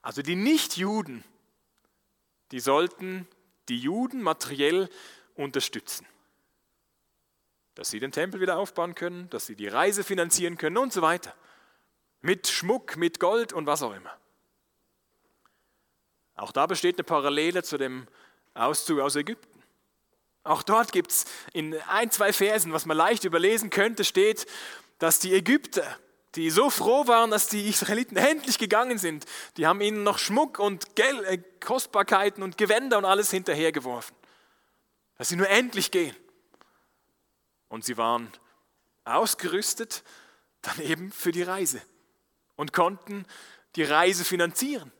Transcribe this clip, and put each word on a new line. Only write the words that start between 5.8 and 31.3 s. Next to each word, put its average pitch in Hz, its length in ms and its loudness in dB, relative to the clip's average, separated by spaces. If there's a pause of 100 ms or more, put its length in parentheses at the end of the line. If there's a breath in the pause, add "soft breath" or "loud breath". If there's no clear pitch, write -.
Dass - 140 -8
sie 107 100 -8
den 135 140 -6
Tempel 185 260 -4
wieder 180 180 0
aufbauen 175 380 -4
können, 175 340 -8
dass - 160 -8
sie 113 100 -14
die 101 120 -8
Reise 185 380 0
finanzieren 170 520 -2
können 165 200 -2
und 254 160 -2
so 180 80 0
weiter. 165 340 0 (840 soft breath)
Mit 185 260 -2
Schmuck, 214 480 -2
mit 165 240 -2
Gold 220 320 2
und 160 140 -6
was 143 180 0
auch 107 100 -6
immer. - 240 -18 (2250)
Auch - 180 -12
da 147 140 2
besteht 175 280 0
eine 180 80 -6
Parallele 156 600 0
zu 151 140 -6
dem 131 300 -6 (460 soft breath)
Auszug 143 480 0
aus 143 140 0
Ägypten. - 460 -6 (840)
Auch 151 200 0
dort 220 300 4
gibt's - 320 0 (260 loud breath)
in 156 300 -6
ein, 220 300 0
zwei 208 200 4
Versen, 202 400 2
was 156 140 -2
man 160 100 0
leicht 196 300 4
überlesen 190 440 2
könnte, 214 360 2
steht, 208 420 2 (520 loud breath)
dass 165 200 4
die 185 140 0
Ägypter, 190 520 2 (500)
die 160 140 0
so 226 200 6
froh 247 380 2
waren, 226 240 6
dass 208 160 2
die 208 200 -2
Israeliten 214 500 0
endlich 285 400 2
gegangen 226 400 2
sind, 165 280 -6 (320 loud breath)
die 160 100 2
haben 196 140 4
ihnen 208 220 0
noch 208 140 2
Schmuck 214 420 0
und 202 360 -2
Gel-, 240 300 2
äh, 190 120 0 (220)